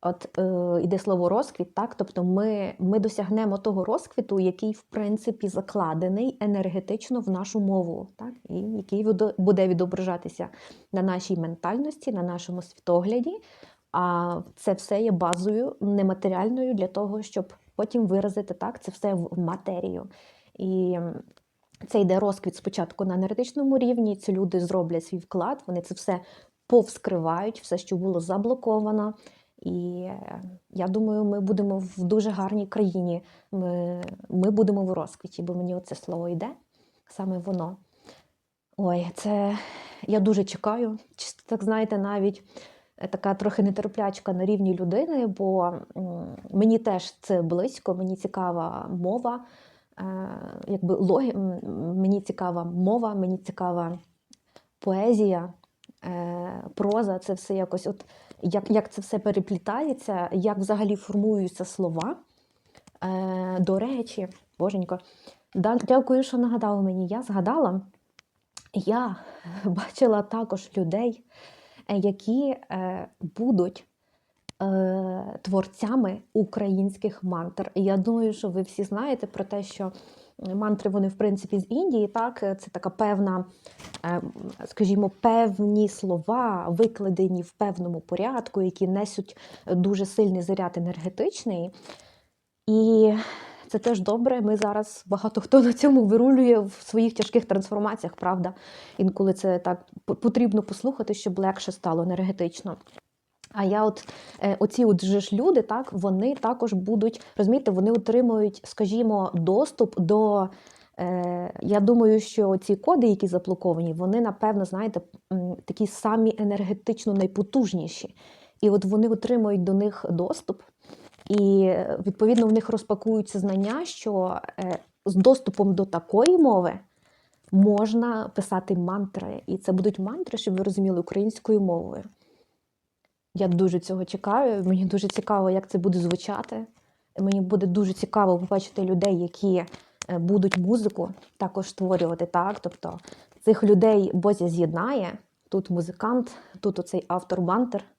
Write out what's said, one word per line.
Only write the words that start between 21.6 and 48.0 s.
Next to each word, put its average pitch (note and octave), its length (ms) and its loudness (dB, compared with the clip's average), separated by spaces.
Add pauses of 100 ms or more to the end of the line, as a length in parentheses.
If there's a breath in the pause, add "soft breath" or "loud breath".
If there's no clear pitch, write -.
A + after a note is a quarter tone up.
це A3+ 120 2
йде F#3 200 4
розквіт G3 360 -2
спочатку F#3+ 500 -6
на F#3 100 -2
енергетичному B3 640 0
рівні, A#3 380 2
ці G3+ 160 -4
люди F#3 280 0
зроблять E3+ 460 -2
свій F#3 120 -8
вклад, F#3+ 500 -4
вони F3 140 -4
це F3 140 -10
все F#3 240 -4 (480 loud breath)
повскривають, G3 960 2
все, - 160 -4
що F#3+ 200 -4
було F3+ 220 0
заблоковано. G#3+ 960 -2 (500 soft breath)
І, F3+ 460 -6
е, - 320 -14 (280)
я F#3 180 -4
думаю, G#3+ 360 0
ми G3+ 160 0
будемо G3 400 0
в F#3 240 -8
дуже G#3 260 2
гарній G3 380 -4
країні. F3+ 560 -2 (280 soft breath)
Ми, F3 500 -4 (280)
ми F#3 220 2
будемо G3+ 340 2
в F#3 60 -2
розквіті, - 500 -8
бо F3 120 -6
мені F3+ 220 -4
оце F3+ 200 -10
слово E3+ 340 -8
йде, F3 200 -6 (600)
саме F#3+ 280 -6
воно. F3+ 400 -6 (1000 soft breath)
Ой, F3 380 0
це G#3 420 0 (500 loud breath)
я G#3+ 120 2
дуже G3+ 240 4
чекаю. A3 560 -4 (160)
Чисто - 300 -16
так, G#3 180 -4
знаєте, A3 340 0
навіть, G3+ 460 -2 (540 loud breath)
е, F#3 100 -10
така F#3+ 260 -2
трохи G3+ 300 0
нетерплячка G3+ 720 -2
на F3+ 120 -2
рівні F#3+ 300 2
людини, A#3 520 -2
бо, F#3+ 460 0 (240)
м, F3 380 -10 (140)
мені A3 280 4
теж G3+ 340 -2
це F#3 300 0
близько, F3+ 540 -2
мені F#3 200 -4